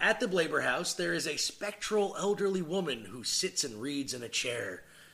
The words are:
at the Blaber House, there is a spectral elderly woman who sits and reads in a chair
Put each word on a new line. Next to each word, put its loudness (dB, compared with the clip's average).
at 4
the 2
Blaber 2
House, 0
there 0
is -2
a -2
spectral 0
elderly 2
woman 0
who -10
sits 0
and -6
reads -2
in -8
a -6
chair -2